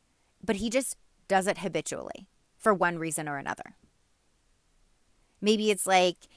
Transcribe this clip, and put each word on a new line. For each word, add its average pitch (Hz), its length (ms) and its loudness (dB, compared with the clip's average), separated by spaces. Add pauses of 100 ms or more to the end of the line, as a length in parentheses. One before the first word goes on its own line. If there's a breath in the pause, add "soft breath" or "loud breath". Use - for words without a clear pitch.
(440)
but 208 120 -2
he 220 120 -4
just 262 280 -2 (320)
does 190 180 2
it 202 120 -2
habitually - 680 -8 (320)
for 214 160 4
one 175 240 0
reason 160 300 -6
or 143 100 -6
another. - 380 -10 (1600)
Maybe 214 300 2
it's 196 160 0
like 185 300 4 (200 soft breath)